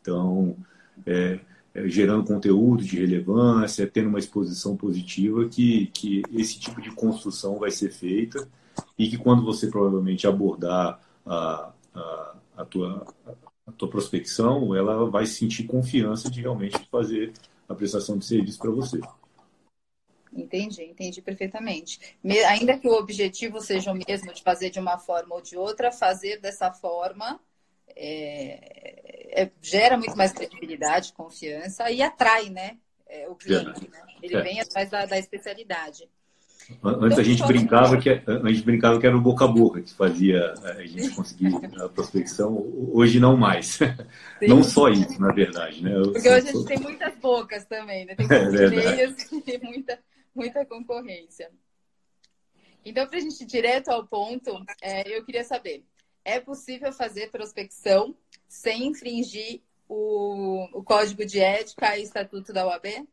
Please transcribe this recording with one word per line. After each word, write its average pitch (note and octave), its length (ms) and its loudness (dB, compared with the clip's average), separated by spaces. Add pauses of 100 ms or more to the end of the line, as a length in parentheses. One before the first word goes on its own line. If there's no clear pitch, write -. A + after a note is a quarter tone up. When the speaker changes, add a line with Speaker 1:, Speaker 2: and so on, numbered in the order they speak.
Speaker 1:
Então, F2+ 560 -2 (480)
é, F2+ 360 -2 (340)
é, G2+ 140 -6
gerando G2+ 360 4
conteúdo G#2 580 4
de F#2+ 160 -4
relevância, G2+ 880 2
tendo G#2+ 220 0
uma G#2 100 0
exposição G2 600 -4
positiva, G#2 680 -2
que, A#2 420 2
que G2 340 -4 (100)
esse A2+ 260 -4
tipo - 220 -12
de - 120 -14
construção G#2 680 -4
vai G2+ 120 -2
ser G2 200 -4
feita A2 580 -4 (500)
e A2 120 2
que A#2+ 80 -6
quando A#2+ 260 6
você A2 220 -2
provavelmente F#2+ 600 0
abordar F2+ 760 0 (240)
a, D#2+ 440 -6 (240)
a, D#2+ 400 -12 (220)
a F2 80 -12
tua, F#2 420 -8 (600)
a A2+ 60 -20
tua - 180 -8
prospecção, A2+ 840 -2
ela G#2+ 360 0
vai G#2 160 0
sentir - 380 -4
confiança A#2 680 -2
de B2 100 -10
realmente G#2 380 -6 (120)
fazer A2+ 440 -4 (340)
a G2 60 -10
prestação G2+ 420 -4
de G2 80 -6
serviço G#2 340 0
pra A2+ 120 -4
você. A#2+ 280 -4 (1400)
Speaker 2:
Entendi, F#3 460 -8
entendi F3+ 400 -14
perfeitamente. F#3+ 960 -10
Me-, G3+ 220 2
ainda A3 340 4
que C4 120 -2
o A3+ 60 6
objetivo G#3 680 -4
seja G3 320 -4
o - 20 -4
mesmo F#3+ 400 -8
de - 80 -20
fazer F3+ 260 0
de F#3 120 -8
uma F3+ 180 -4
forma F3 380 -6
ou F3+ 40 -10
de - 160 -18
outra, G#3+ 360 -2
fazer G3 480 -4
dessa G3 320 -6
forma F#3+ 680 -8 (580)
é, - 1500 -10
é, F#3 80 -2 (100)
gera A#3 360 4
muito A3 200 -6
mais F#3+ 160 2
credibilidade, D#3+ 800 -4
confiança E3 800 -10
e B3 120 -2
atrai, A3+ 480 2
né, F#3+ 280 -12 (280)
é, D3+ 220 -16
o F3+ 60 -14
cliente, F#2 300 -2
Speaker 1:
Verdade. - 260 -14
Speaker 2:
né? - 120 -20 (200)
Ele - 140 -8
Speaker 1:
É. - 60 -2
Speaker 2:
vem G#3+ 180 -6
atrás G3+ 300 -6
da, G3+ 160 -4
da G3 120 -4
especialidade. F#3+ 880 -12 (760)
Speaker 1:
An-, G2+ 100 0
antes A2+ 140 2
Speaker 2:
Então, A2+ 120 6
Speaker 1:
a A#2+ 40 4
gente A#2+ 160 6
Speaker 2:
só - 80 2
Speaker 1:
brincava B2 540 6
que, - 80 2
a, B2 180 2
a A2+ 260 2
gente A2 120 2
brincava A#2 340 4
que B2 80 4
era B2 100 6
o B2 40 6
boca B2 240 4
a B2 40 6
boca A2+ 340 6
que - 100 -16
fazia F2+ 720 2
a F2 240 -12
gente F2+ 280 -8
conseguir F#2 400 -2
Speaker 2:
<laughs> F2 260 -8
Speaker 1:
a F#2 80 -8
prospecção. G#2 680 -4
Ho-, A2 400 -6
hoje A#2+ 260 8
não B2+ 160 8
mais. F#2+ 420 2 (280)
<laughs> - 340 -20
Speaker 2:
Sim. G#3 80 4
Speaker 1:
Não F3+ 140 10
só C#3+ 260 6
isso, F#2+ 320 2
na G2 120 4
verdade, F2 500 -2
né? F#2+ 120 -2
Eu F#2+ 180 2
Speaker 2:
Porque A#3 160 2
hoje B3+ 200 8
a C#4 40 -6
Speaker 1:
sou - 100 -2
Speaker 2:
gente - 60 -8
tem C4+ 120 -2
muitas D4 380 -8
bocas A#3 480 -2
também, G3+ 400 -10
né? F#3 80 -14
Tem A#2+ 120 -2
Speaker 1:
<laughs> - 40 2
É D3 100 8
Speaker 2:
muitos - 180 2
Speaker 1:
verdade. - 280 6
Speaker 2:
e-mails C4 460 -2
<laughs> D4+ 140 -8
e B3 120 -8
muita, B3 400 -10 (360)
muita B3 300 -6
concorrência. A#3 840 -12 (1300)
Então, B3+ 220 -4
pra D#4+ 140 -6
gente D4+ 220 -10
ir A#3 40 -16
direto B3 420 0
ao A#3 180 -2
ponto, A3+ 440 -8 (320)
é, G3 340 -8
eu A3+ 80 -10
queria A#3+ 200 -8
saber, F#3+ 400 -10 (400)
é A3+ 160 -4
possível C4 520 -10
fazer A3 380 -8
prospecção G#3 840 -2 (340)
sem A#3 380 -4
infringir A#3+ 720 -8 (280)
o, G3+ 840 -4
o G3 100 -12
Código G#3 420 0
de G3+ 140 -6
Ética G#3 600 0
e G#3 40 -8
Estatuto G3+ 500 -10
da F#3 140 -2
O F3+ 40 0
A F3 80 -6
B? A3 340 -12